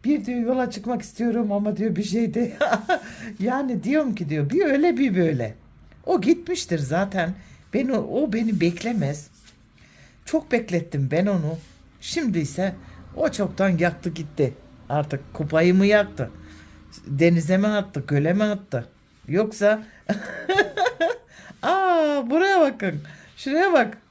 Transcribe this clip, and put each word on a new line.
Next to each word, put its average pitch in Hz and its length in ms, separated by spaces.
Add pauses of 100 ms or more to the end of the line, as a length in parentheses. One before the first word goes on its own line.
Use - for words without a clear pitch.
Bir 247 200
diyor 247 160
yola 247 300
çıkmak 233 320
istiyorum 226 500
ama 202 240
diyor 196 200
bir 190 60
şey 214 320
de 240 220 (420)
<laughs> - 420
yani 247 440
diyorum 277 300
ki 165 140
diyor 147 220
bir 349 140
öyle 294 320
bir 240 200
böyle. 143 380 (520)
O 339 140
gitmiştir 320 580
zaten. 175 560 (400)
Beni, 262 180
o 254 400
beni 220 280
beklemez. 170 720 (920)
Çok - 280
beklettim 175 580
ben 170 160
onu. 165 320 (420)
Şimdi 247 380
ise 180 360 (420)
o 208 120
çoktan 190 500
yaktı 170 320
gitti. 147 440 (340)
Artık 147 460
kupayı 160 400
mı 190 120
yaktı? 202 440 (760)
Denize 165 500
mi 196 100
attı? 202 420
Göle 147 240
mi 208 120
attı? 202 440 (400)
Yoksa 214 540 (260)
<laughs> - 40 (1500)
aa, 311 680
buraya 370 300
bakın. 202 400 (360)
Şuraya 339 360
bak. 247 260 (120)